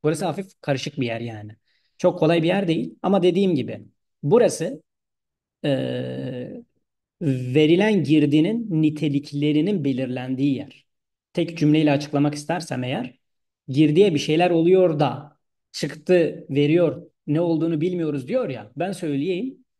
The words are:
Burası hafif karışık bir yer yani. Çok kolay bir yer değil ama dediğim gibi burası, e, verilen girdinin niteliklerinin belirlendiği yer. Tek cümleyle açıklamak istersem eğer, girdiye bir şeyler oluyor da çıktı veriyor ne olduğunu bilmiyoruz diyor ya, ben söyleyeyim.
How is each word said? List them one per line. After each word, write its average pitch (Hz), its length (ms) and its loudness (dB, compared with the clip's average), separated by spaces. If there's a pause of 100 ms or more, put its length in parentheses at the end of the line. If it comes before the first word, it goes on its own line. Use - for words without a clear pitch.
Burası 151 240 -2
hafif 185 200 -6 (140)
karışık 147 400 -4
bir 123 60 -2
yer 113 140 -6
yani. 107 360 -12 (420)
Çok 175 200 2
kolay 165 240 2
bir 156 60 0
yer 185 200 0
değil 160 340 -2
ama 190 200 2
dediğim 180 320 4
gibi 117 260 -4 (420)
burası, 190 600 2 (840)
e, 151 60 0 (1500)
verilen 156 800 2
girdinin 156 800 2
niteliklerinin 151 1000 0
belirlendiği 127 720 -2
yer. - 300 -14 (460)
Tek 170 260 -4
cümleyle 151 340 4
açıklamak 147 420 0
istersem 147 500 -8
eğer, 180 340 -8 (500)
girdiye 151 460 4
bir 147 40 0
şeyler 165 320 0
oluyor 170 500 4
da - 380 -4 (340)
çıktı - 760 0
veriyor 151 600 2 (180)
ne 156 120 0
olduğunu 165 400 0
bilmiyoruz 156 480 -4
diyor 233 200 -2
ya, 107 280 -12
ben 180 160 -4
söyleyeyim. 175 720 -6 (160)